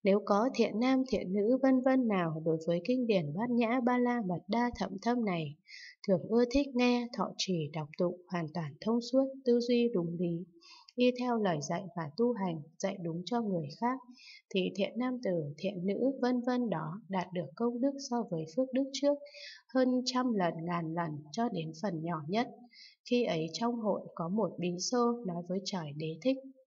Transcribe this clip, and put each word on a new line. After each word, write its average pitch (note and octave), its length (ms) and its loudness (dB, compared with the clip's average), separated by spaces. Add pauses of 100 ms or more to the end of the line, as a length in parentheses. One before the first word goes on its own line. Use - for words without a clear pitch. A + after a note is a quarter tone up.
Nếu G3+ 220 6
có G#3 300 4
thiện A3 260 2
nam, C4 280 4
thiện F#3 240 -2
nữ, G#3+ 300 4
vân C4 180 6
vân C4 280 4
nào E3 360 0
đối D#3+ 220 2
với F3 180 2
kinh B3+ 220 2
điển E3 280 2
Bát A#3 160 -2
Nhã A#3+ 340 2
Ba B3 140 4
La A#3+ 280 2
Mật F3+ 220 -2
Đa A#3+ 280 2
Thậm G3 140 -4 (120)
Thâm A#3+ 220 0
này, E3 320 -2 (520)
thường F3 200 4
ưa A#3+ 220 6
thích C#4+ 240 4
nghe, B3 320 4 (100)
thọ F#3+ 200 0
trì, D#3+ 360 -2
đọc D3+ 160 -4 (100)
tụng, F3 300 0
hoàn E3+ 260 -2
toàn D#3 260 -4
thông A#3 200 0
suốt, C4 260 2 (180)
tư A#3+ 160 4
duy A#3+ 340 2
đúng E3+ 240 0
lý, E3+ 260 -2 (500)
y B3 160 4 (100)
theo A#3+ 180 0
lời F3+ 200 2 (100)
dạy E3+ 140 -2 (140)
và D#3+ 200 -6
tu A#3+ 160 2
hành, F3+ 300 -2 (160)
dạy - 240 -4
đúng E3+ 220 -4
cho A#3+ 180 -2
người F3 260 -2 (120)
khác, B3+ 180 0 (560)
thì F#3+ 60 4 (160)
thiện G3+ 200 -2
nam B3+ 280 -2
tử, D#3+ 340 -2
thiện F#3+ 280 -4
nữ, A#3 260 2 (100)
vân B3 240 2
vân B3 240 0
đó D#3+ 380 -4
đạt F#3 240 -2
được F3 220 -2
công A#3+ 260 -2
đức C#4 120 2 (180)
so A#3+ 60 -2 (140)
với D#3+ 140 -2 (120)
phước C4 160 0
đức C4+ 200 2
trước C#4+ 220 2 (600)
hơn C4 140 4 (160)
trăm B3+ 300 0
lần, F3 280 2
ngàn E3+ 320 -2
lần E3+ 160 -2 (220)
cho A#3 160 0
đến D#3+ 240 -4 (100)
phần E3+ 200 -2
nhỏ E3+ 140 -2 (120)
nhất. G#3+ 200 0 (600)
Khi A#3+ 140 4
ấy E3 280 0
trong A#3 220 -2
hội G#3+ 260 0 (140)
có E3+ 140 -4
một F#3+ 300 2
bí F3 200 -2
xô A#3+ 480 0
nói F3 220 -4
với F#3 160 -2
trời E3+ 220 -4 (100)
Đế D#3+ 260 -6
Thích C4 140 2 (300)